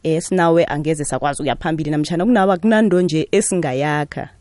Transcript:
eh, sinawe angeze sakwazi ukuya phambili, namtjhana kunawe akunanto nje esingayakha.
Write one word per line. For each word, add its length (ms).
eh, 200
sinawe 420
angeze 400
sakwazi 380
ukuya 140
phambili, 340
namtjhana 340
kunawe 300
akunanto 460
nje 320
esingayakha. 960